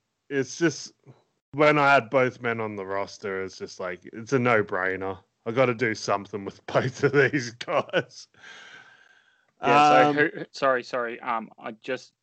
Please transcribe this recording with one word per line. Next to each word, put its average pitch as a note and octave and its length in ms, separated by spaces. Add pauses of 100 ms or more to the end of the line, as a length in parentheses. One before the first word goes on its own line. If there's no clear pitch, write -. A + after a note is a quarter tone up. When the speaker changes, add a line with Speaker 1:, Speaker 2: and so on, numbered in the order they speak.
(280)
Speaker 1:
it's C3+ 300
just, - 340 (600)
when D3+ 260
I C#3 160
had B2 160
both B2+ 320
men A#2 180
on G#2+ 160
the G2 80
roster, G2 580
it's F#2+ 140
just - 240
like, F#2 200 (120)
it's A2+ 220
a C3+ 40
no-brainer. F#2+ 800 (300)
I A#2 40
gotta B2 240
do A2 200
something G2+ 500
with - 220
<laughs> - 0
both - 380
of C#3 80
these B2+ 400
guys. - 760 (1300)
Speaker 2:
Yeah, C#3+ 260
so D3 220
Speaker 1:
Um, D3 40
Speaker 2:
who, D3+ 160 (220)
sorry, C3 320
sorry, A#2+ 360
um, A#2 280 (100)
I B2 140 (100)
just B2+ 300 (100)